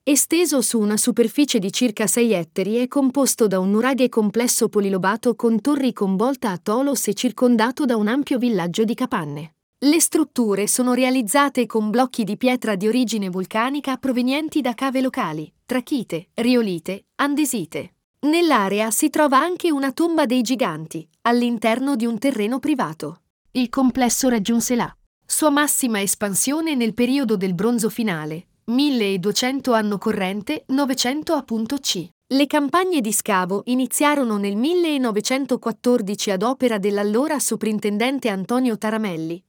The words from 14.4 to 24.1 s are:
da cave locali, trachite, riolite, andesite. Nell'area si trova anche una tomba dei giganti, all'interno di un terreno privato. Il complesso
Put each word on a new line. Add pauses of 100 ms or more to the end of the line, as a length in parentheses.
da
cave
locali, (140)
trachite,
riolite, (120)
andesite. (280)
Nell'area
si
trova
anche
una
tomba
dei
giganti, (140)
all'interno
di
un
terreno
privato. (300)
Il
complesso